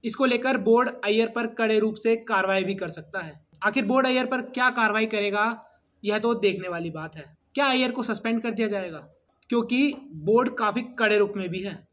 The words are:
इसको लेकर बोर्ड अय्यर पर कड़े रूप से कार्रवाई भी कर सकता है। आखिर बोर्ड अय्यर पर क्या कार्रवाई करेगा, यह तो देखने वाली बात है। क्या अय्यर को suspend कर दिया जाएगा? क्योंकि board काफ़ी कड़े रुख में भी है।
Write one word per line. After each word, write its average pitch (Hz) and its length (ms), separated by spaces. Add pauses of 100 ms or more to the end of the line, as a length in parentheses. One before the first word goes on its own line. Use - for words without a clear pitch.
इसको 240 220
लेकर 247 320
बोर्ड 226 320 (140)
अय्यर 220 240
पर 233 260
कड़े 220 240
रूप 214 160
से 226 240
कार्रवाई 190 460
भी 190 100
कर 180 160
सकता 170 300
है। 160 140 (300)
आखिर 214 200
बोर्ड 254 220
अय्यर 254 200
पर 254 160
क्या 254 280
कार्रवाई 220 360
करेगा, 214 580 (380)
यह 208 160
तो 233 180
देखने 190 320
वाली 170 220
बात 160 260
है। 147 80 (300)
क्या 277 120
अय्यर 254 260
को 247 100
suspend 226 400
कर 233 80
दिया 220 180
जाएगा? 185 300 (520)
क्योंकि 247 420 (320)
board 240 320
काफ़ी 220 260 (160)
कड़े 208 200
रुख 202 180
में 185 120
भी 185 140
है। 190 160 (140)